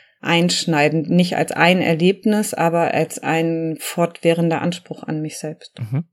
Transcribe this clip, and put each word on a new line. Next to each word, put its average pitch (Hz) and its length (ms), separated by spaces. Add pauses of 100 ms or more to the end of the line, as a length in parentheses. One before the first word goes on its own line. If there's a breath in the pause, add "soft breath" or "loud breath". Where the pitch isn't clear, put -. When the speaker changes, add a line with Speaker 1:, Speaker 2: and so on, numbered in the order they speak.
(200 loud breath)
Speaker 1:
einschneidend. 165 880
Nicht 175 260
als - 160
ein 175 300
Erlebnis, 196 720
aber 170 400
als 160 240
ein 165 600
fortwährender 170 840
Anspruch - 420
an 156 160
mich 156 180
selbst. - 400
Speaker 2:
Mhm. 131 340